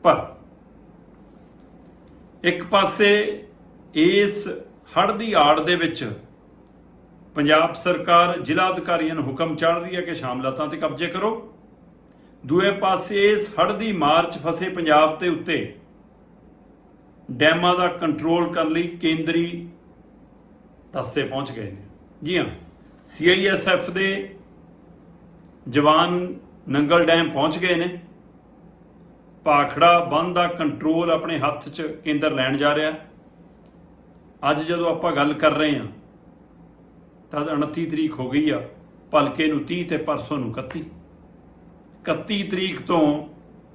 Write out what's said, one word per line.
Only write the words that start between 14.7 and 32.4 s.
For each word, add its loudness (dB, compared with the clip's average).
ਦੇ -2
ਉੱਤੇ -4
ਡੈਮਾਂ 2
ਦਾ 2
ਕੰਟਰੋਲ -2
ਕਰਨ 0
ਲਈ -2
ਕੇਂਦਰੀ -2
ਦਸਤੇ -4
ਪਹੁੰਚ -6
ਗਏ -10
ਨੇ। -16
ਜੀ -2
ਹਾਂ, 0
ਸੀ 0
ਆਈ 4
ਐਸ 0
ਐਫ 2
ਦੇ -4
ਜਵਾਨ 2
ਨੰਗਲ 2
ਡੈਮ 4
ਪਹੁੰਚ -2
ਗਏ 0
ਨੇ। -4
ਭਾਖੜਾ 6
ਬੰਨ੍ਹ -2
ਦਾ 2
ਕੰਟਰੋਲ -2
ਆਪਣੇ -2
ਹੱਥ -4
'ਚ -10
ਕੇਂਦਰ 0
ਲੈਣ -2